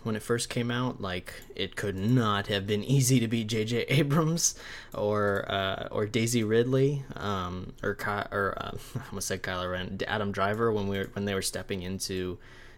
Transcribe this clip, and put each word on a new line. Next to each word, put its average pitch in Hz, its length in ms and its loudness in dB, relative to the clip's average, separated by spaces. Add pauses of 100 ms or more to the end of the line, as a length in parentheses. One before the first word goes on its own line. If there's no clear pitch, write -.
when 110 140 -2
it 107 60 -4
first 120 260 0
came 120 220 -2
out. 123 300 -2
Like, 92 340 -4 (200)
it 95 220 -4
could 98 200 -2
not 104 500 2
have 101 200 0
been 104 180 0
<laughs> 135 120 4
easy 127 240 6
to 113 80 2
beat 113 200 0
J 110 160 0
J 113 180 0
Abrams 156 720 2 (400)
or, 104 560 2
uh, 95 400 -2
or 107 160 0
Daisy 117 380 2
Ridley, 131 600 4 (120)
um, 92 680 -4
or 101 120 0
Ky-, 101 380 -2
or, 101 240 2
uh, - 200 -6 (100)
<laughs> - 100 -10
I 110 120 -6
almost 98 200 -6
said 95 140 -2
Kylo 90 280 -2
Ren, 92 260 -4
D-, - 100 -2
Adam 101 260 0
Driver 107 400 2
when 101 160 0
we 98 100 0
were, 98 140 -2
when 101 120 -2
they 101 100 0
were 95 80 2
stepping 92 400 -4
into 92 560 -4 (400)